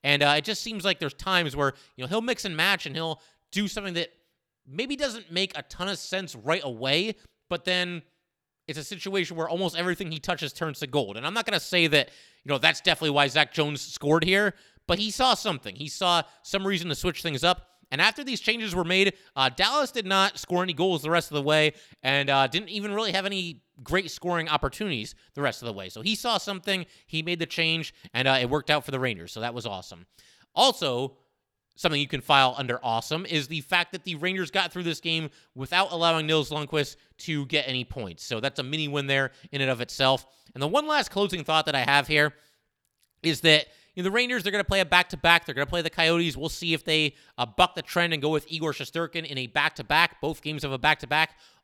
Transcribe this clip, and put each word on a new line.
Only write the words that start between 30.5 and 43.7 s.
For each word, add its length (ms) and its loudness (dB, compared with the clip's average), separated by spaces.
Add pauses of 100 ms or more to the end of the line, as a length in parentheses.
Also, 640 2 (580)
something 260 0
you 60 -2
can 140 -4
file 360 6
under 240 -4
awesome 460 -2
is 200 -2
the 140 -8
fact 300 0
that 120 -10
the 120 -8
Rangers 340 -4
got 240 -2
through 100 -6
this 160 -2
game 300 -2 (240)
without 380 0
allowing 340 2
Nils 240 2
Lundkvist 460 -2 (240)
to 260 -4
get 220 0
any 180 -2
points. 380 -10
So 160 -4
that's 180 -4
a 60 -4
mini 240 -4
win 180 -4
there 260 2 (200)
in 100 -4
and 80 0
of 100 -2
itself. 460 2 (300)
And 80 -8
the 40 0
one 200 0
last 240 0
closing 320 -2
thought 240 2
that 80 0
I 60 2
have 260 4
here 260 4 (880)
is 200 0
that, 260 6 (260)